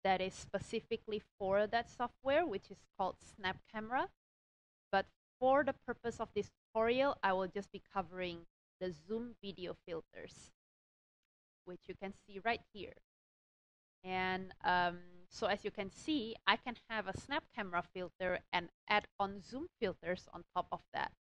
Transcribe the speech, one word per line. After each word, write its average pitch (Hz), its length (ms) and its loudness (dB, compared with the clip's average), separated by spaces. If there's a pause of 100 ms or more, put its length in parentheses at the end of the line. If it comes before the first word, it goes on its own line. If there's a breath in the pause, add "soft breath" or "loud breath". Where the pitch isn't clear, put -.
that 190 160 4
is 185 140 -2
specifically 214 880 -4 (180)
for 202 280 4
that 233 220 0
software, 269 560 0
which 196 240 -4
is 196 100 -16 (180)
called 190 220 0
Snap 185 380 -4 (140)
Camera. 240 380 -2 (800)
But 190 140 4 (340)
for 262 240 6
the 269 120 0 (100)
purpose 233 340 -4
of 220 160 -2
this 202 140 0
tutorial, 247 760 2
I 196 100 4
will 190 140 2
just 196 240 -8
be 196 100 -12 (120)
covering 180 460 -4 (420)
the 185 100 -2
Zoom 220 500 -6
video 180 340 -8 (120)
filters, - 640 -10 (1120)
which 180 220 -14
you - 140 -10
can 196 120 -6 (140)
see 196 160 -12
right 233 180 0 (120)
here. 190 220 -12 (1080)
And, 185 480 -2 (140)
um, 175 320 4 (320)
so - 180 -2
as 202 160 2
you 196 80 -4
can 196 180 -6
see, 233 460 -2 (100)
I 208 120 8
can 240 180 -8 (140)
have 220 180 -2
a 190 100 -4
Snap - 260 -2 (120)
Camera 175 280 0 (100)
filter 180 460 -2 (120)
and 175 160 2 (220)
add 208 180 4 (120)
on 196 200 0
Zoom 269 280 -8 (120)
filters 180 540 -2
on 175 100 -12 (100)
top 175 180 0
of 175 100 -6 (120)
that. - 180 -2 (120)